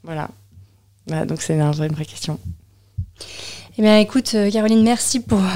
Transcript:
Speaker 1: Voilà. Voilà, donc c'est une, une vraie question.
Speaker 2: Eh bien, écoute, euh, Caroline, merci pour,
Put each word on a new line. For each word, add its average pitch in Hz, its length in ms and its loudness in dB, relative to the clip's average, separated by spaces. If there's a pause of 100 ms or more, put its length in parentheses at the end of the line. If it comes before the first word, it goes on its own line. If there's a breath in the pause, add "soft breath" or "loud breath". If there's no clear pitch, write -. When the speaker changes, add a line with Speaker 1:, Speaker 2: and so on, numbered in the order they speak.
Speaker 1:
Voilà. 156 260 -10 (800)
Voilà, 156 180 -4
donc - 160 -6
c'est - 140 -4
une, 151 60 2
une 151 320 0
vraie 151 120 -6
question. - 340 -10 (1400 loud breath)
Speaker 2:
Eh 220 40 -2
bien, 214 160 6
écoute, 226 360 0
euh, 208 160 2
Caroline, 220 320 4
merci 233 380 0
pour, 214 200 2 (160)